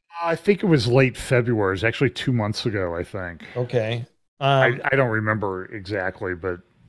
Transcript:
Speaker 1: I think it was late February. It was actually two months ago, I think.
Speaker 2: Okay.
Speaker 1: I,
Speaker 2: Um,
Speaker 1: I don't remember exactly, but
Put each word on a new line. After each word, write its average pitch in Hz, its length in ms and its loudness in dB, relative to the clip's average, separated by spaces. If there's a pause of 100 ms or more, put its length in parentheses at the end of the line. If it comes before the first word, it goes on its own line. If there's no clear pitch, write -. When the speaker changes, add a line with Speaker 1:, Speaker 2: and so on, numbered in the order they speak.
(220)
Speaker 1:
I 165 140 0
think 202 260 2
it 220 40 2
was 143 200 4
late 127 300 4
February. 113 560 2
It 95 40 -2
was 98 80 -2
actually 120 260 2
two - 220 -2
months 107 340 0
ago, 95 280 -2
I 85 100 -4
think. 87 380 -10 (140)
Speaker 2:
Okay. 117 480 -2 (340)
Speaker 1:
I, 135 280 4
Speaker 2:
Um, 120 140 0 (120)
Speaker 1:
I 135 40 2
don't 131 120 4
remember 107 580 -2
exactly, 95 680 -6
but 87 260 -6 (280)